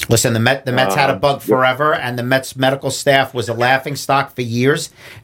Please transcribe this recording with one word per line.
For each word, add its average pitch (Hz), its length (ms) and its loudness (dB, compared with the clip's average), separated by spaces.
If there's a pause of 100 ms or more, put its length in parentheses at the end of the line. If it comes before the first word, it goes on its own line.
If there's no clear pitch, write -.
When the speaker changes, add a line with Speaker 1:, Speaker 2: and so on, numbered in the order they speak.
(100)
Speaker 1:
Listen, 117 220 2
the 113 80 0
Met, 123 260 0
the 127 60 -4
Mets 95 240 0
had 139 120 2
a 131 60 2
Speaker 2:
Um, 98 60 -10
Speaker 1:
bug 139 220 0
Speaker 2:
yeah. 107 120 0
Speaker 1:
forever, 127 400 2
and 123 240 -4
the 120 60 -4
Mets 131 320 -2
medical 131 340 0
staff 135 420 2
was 117 160 -4
a 117 60 -2
laughing 135 400 0
stock 135 400 -2
for 127 80 -4
years. 127 480 0 (340)